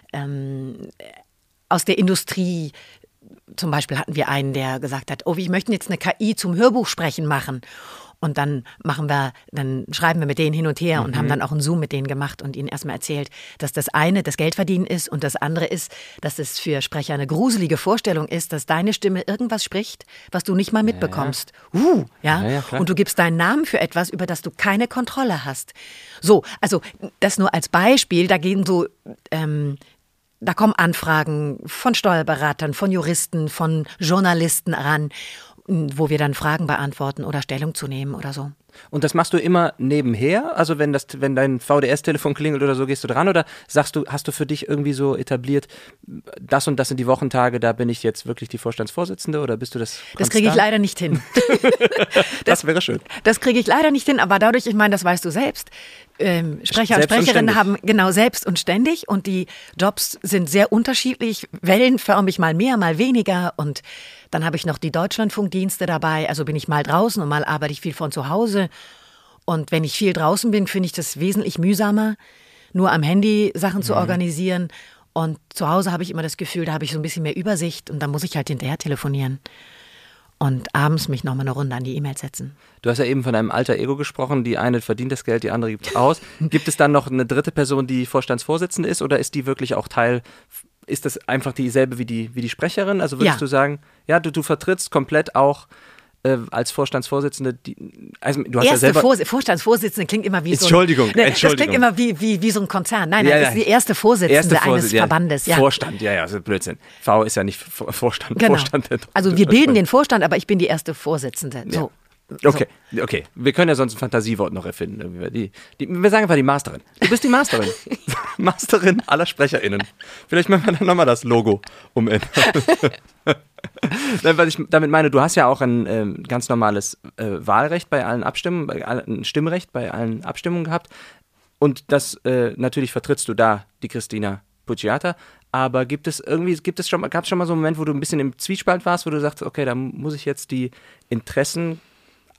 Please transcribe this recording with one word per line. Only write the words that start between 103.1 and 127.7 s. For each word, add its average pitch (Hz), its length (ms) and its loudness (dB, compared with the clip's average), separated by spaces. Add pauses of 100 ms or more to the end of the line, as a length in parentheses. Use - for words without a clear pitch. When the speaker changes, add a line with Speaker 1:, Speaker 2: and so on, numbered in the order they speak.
Speaker 1:
nein, - 0 -
Speaker 2:
Ja, 147 140 6
Speaker 1:
das - 20 6
Speaker 2:
ja. 135 80 4
Speaker 1:
ist 202 160 0
die - 60 2
erste 233 240 4
Vorsitzende 180 400 4
Speaker 2:
Erste 160 260 6
Speaker 1:
eines 123 220 4
Speaker 2:
Vorsi-, 110 140 0
ja. 110 40 6
Speaker 1:
Verbandes. 160 460 2
Ja. 170 80 4
Speaker 2:
Vorstand, 135 440 2
ja, 104 140 0
ja, 87 80 0
das 87 120 -4
ist 95 100 -6
Blödsinn. 90 340 -4 (240)
V 110 220 4
ist 107 100 -2
ja 98 100 0
nicht 98 160 -4
V-, - 320 -10
Vorstand, - 460 -2
Speaker 1:
Genau. 220 160 6
Speaker 2:
Vorstand 139 380 0
der 120 80 0 (160)
Speaker 1:
Also 185 200 2
wir 180 120 8
bilden 247 220 8
Speaker 2:
Deutschen 254 40 6
Speaker 1:
den 196 140 6
Vorstand, 254 360 4
aber 156 140 2
ich - 80 -4
bin 196 140 2
die 190 80 2
erste 156 260 -2
Vorsitzende. 139 720 -6
Speaker 2:
Ja. - 60 -10
Speaker 1:
So. 160 200 -4 (540)
Speaker 2:
Okay, 143 220 6 (260)
Speaker 1:
So. 113 100 -2
Speaker 2:
okay. 90 200 -4 (100)
Wir 127 180 0
können 170 180 4
ja 147 60 4
sonst 123 200 0
ein - 20 -14
Fantasiewort 107 560 -2
noch 92 140 -8
erfinden. - 340 -8
Irgendwie. 87 300 -8
Die, 113 200 -6 (280)
die, 143 100 -6
wir 185 220 2
sagen 220 120 4
einfach 165 120 4
die 139 80 4
Masterin. 139 380 -2 (180)
Du 180 100 2
bist 226 140 2
die 277 60 2
Masterin. 247 380 2 (360)
Speaker 1:
<laughs> - 340 -8
Speaker 2:
Masterin 185 720 2
aller 156 180 2
SprecherInnen. 104 580 0 (460)
Vielleicht 175 200 2
machen 196 180 4
wir 180 60 4
dann 185 140 0
nochmal 175 200 4
das 120 180 2
Logo 113 360 4 (320)
umändern. 113 360 2 (960)
<laughs> 151 100 2 (880)
Nein, 160 140 4
weil 170 100 6
ich 156 100 -2 (120)
damit 156 200 4
meine, 151 220 4
du 135 100 4
hast 165 140 2
ja 151 120 6
auch 135 140 2
ein, 120 260 2
ähm, 107 360 -2
ganz 123 260 -4
normales, 107 480 0 (200)
äh, 113 80 -6 (140)
Wahlrecht 143 500 0